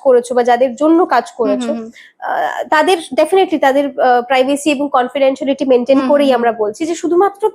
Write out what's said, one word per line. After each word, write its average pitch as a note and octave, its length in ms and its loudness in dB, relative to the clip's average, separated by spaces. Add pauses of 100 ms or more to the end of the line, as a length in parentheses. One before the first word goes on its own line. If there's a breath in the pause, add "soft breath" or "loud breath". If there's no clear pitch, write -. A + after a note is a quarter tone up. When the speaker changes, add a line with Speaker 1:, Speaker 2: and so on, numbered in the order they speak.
Speaker 1:
করেছো B3 320 2
বা A#3+ 80 2
যাদের A#3+ 340 0
জন্য E4 300 2
কাজ A#3+ 300 -2
করেছো, A#3+ 360 -2
Speaker 2:
হুম, A#3 40 -6
হুম, A3+ 100 -10
হুম। - 440 -16
Speaker 1:
আহ, - 380 -4
তাদের D#4 300 2
definitely D#4+ 600 0
তাদের, C#4 420 0
আহ, B3 200 2
প্রাইভেসি C4 500 0
এবং C#4+ 220 -2
কনফিডেন্সিয়ালিটি C4+ 720 -2
মেইনটেইন C4+ 360 2
Speaker 2:
হুম, C4 80 0
Speaker 1:
করেই C#4+ 180 2
Speaker 2:
হুম, C4 80 2
Speaker 1:
আমরা A#3 160 0
Speaker 2:
হুম। A3 80 -4
Speaker 1:
বলছি A3 280 -4
যে E4+ 80 -4
শুধুমাত্র F#4+ 600 0